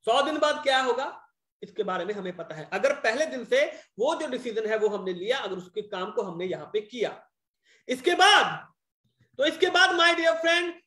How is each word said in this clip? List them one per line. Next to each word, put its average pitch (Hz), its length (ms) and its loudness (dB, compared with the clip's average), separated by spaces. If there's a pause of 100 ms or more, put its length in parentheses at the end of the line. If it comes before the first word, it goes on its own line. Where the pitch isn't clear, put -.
सौ 247 140 4
दिन 302 180 0
बाद 302 240 2
क्या 262 180 2
होगा 254 300 -2 (500)
इसके 202 220 -8
बारे 185 220 -2
में 208 80 -6
हमें 185 240 -8
पता 160 180 -12
है। 156 180 -14
अगर 233 280 0
पहले 262 240 0
दिन 262 200 -8
से 262 200 4 (340)
वो 269 160 2
जो 311 120 -6
decision 220 420 -4
है 220 80 0
वो 214 120 2
हमने 185 240 -4
लिया, 202 260 -2
अगर 196 180 -6
उसके 180 260 -10
काम 196 280 -6
को 240 100 -4
हमने 180 240 -6
यहाँ 156 280 -8
पे 214 80 0
किया, 208 360 -4 (720)
इसके 294 280 0
बाद, 370 520 4 (720)
तो 269 60 2
इसके 320 260 0
बाद 359 260 4
my 339 180 6
dear 330 260 2
friend 339 320 2 (120)